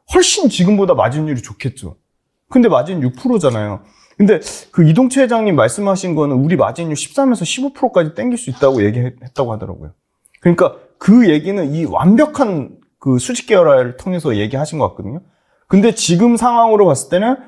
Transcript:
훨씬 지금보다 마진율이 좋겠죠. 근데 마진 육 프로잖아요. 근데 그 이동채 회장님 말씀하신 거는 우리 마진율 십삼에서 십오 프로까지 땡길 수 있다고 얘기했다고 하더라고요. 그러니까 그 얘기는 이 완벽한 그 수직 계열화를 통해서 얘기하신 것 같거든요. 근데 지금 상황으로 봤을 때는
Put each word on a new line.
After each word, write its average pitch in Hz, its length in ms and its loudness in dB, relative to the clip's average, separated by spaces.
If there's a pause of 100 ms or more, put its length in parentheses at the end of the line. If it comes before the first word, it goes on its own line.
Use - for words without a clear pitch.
(120)
훨씬 349 360 2
지금보다 190 460 2
마진율이 131 460 -2
좋겠죠. - 580 -12 (520)
근데 240 180 4
마진 160 320 0
육 127 140 -2
프로잖아요. 123 680 -2 (360)
근데 196 220 4 (320)
그 160 160 4
이동채 254 340 2
회장님 220 320 0
말씀하신 185 640 -2
거는 143 200 0
우리 151 200 0
마진율 147 400 -2
십삼에서 247 480 -2
십오 269 280 -6
프로까지 175 420 -2
땡길 240 240 -6
수 - 120 -12
있다고 135 340 0
얘기했다고 120 680 -4
하더라고요. 90 400 -12 (480)
그러니까 175 360 2 (220)
그 220 300 4
얘기는 156 460 -2
이 165 100 -4
완벽한 202 920 0 (200)
그 131 200 0
수직 240 300 -8
계열화를 139 500 2
통해서 165 380 -4
얘기하신 131 420 -4
것 110 120 0
같거든요. 113 300 -12 (480)
근데 202 260 2
지금 220 440 2
상황으로 226 480 2
봤을 139 240 0
때는 214 260 0 (120)